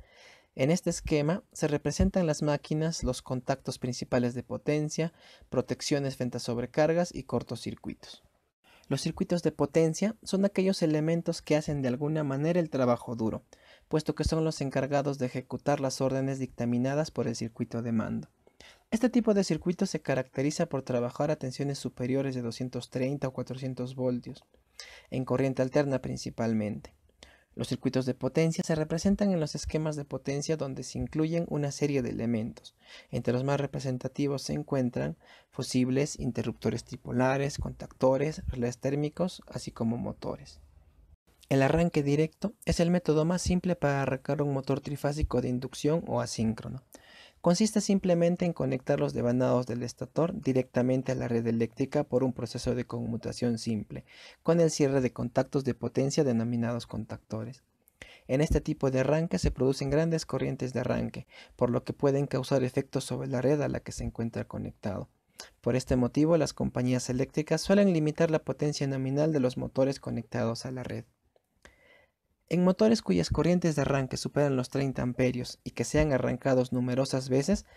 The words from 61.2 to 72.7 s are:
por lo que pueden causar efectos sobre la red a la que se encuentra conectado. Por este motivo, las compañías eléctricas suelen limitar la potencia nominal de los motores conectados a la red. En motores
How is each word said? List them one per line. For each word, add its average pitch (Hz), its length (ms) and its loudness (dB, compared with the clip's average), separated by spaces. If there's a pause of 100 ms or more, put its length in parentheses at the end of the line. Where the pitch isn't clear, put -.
por 123 140 2
lo 123 140 0
que - 100 -6
pueden 143 340 2
causar 131 360 0
efectos 131 400 -2
sobre 131 240 -6
la 127 140 -2
red 143 200 4
a 131 80 0
la 127 100 -2
que - 120 -10
se - 120 -8
encuentra 113 420 -4
conectado. 101 640 -8 (520)
Por 120 140 0
este 127 200 0
motivo, 143 420 4
las 143 160 0
compañías 127 560 -2
eléctricas 139 520 -2
suelen 196 320 4
limitar 156 360 2
la 156 140 2
potencia 147 440 -2
nominal 135 440 0
de 151 80 2
los 127 180 2
motores 131 420 2
conectados 117 640 -4
a 131 60 -6
la 127 120 -8
red. 113 220 -8 (1500)
En 175 120 4
motores 214 400 4